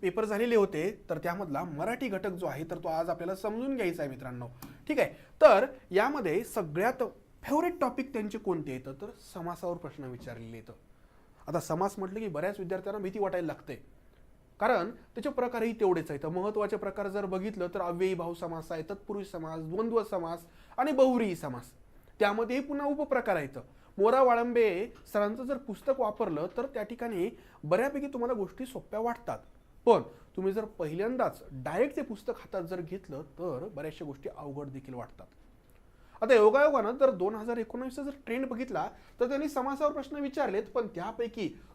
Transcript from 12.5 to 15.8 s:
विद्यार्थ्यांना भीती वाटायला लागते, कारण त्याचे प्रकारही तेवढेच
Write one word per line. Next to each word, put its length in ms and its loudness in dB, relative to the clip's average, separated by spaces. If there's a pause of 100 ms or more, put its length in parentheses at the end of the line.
विद्यार्थ्यांना 400 -6
भीती 200 -6
वाटायला 280 0
लागते, 280 -8 (840)
कारण 300 4
त्याचे 420 -8
प्रकारही 480 0
तेवढेच 320 4